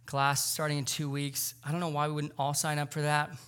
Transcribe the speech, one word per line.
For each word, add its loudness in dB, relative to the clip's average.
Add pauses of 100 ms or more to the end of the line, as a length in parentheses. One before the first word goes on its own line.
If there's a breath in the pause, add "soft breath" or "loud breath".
class 2
starting 0
in -2
two -2
weeks. -2 (100)
I -4
don't 0
know 0
why 2
we 0
wouldn't -2
all 0
sign 0
up -2
for -2
that. 4 (180 loud breath)